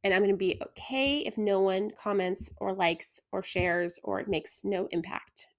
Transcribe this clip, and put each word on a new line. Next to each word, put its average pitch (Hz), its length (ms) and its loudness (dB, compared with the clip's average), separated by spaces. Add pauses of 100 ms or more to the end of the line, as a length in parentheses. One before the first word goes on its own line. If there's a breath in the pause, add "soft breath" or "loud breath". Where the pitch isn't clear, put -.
and 294 100 4
I'm - 100 6
gonna 392 140 6
be 370 260 0
okay 277 580 -2
if - 180 -4
no 202 220 2
one 190 320 2
comments 196 680 -2
or 190 160 -2
likes 170 460 0 (120)
or 190 100 -2
shares 175 600 0
or 196 180 -2
it 208 80 -6
makes - 360 -4
no 196 260 -2
impact - 560 -6 (120)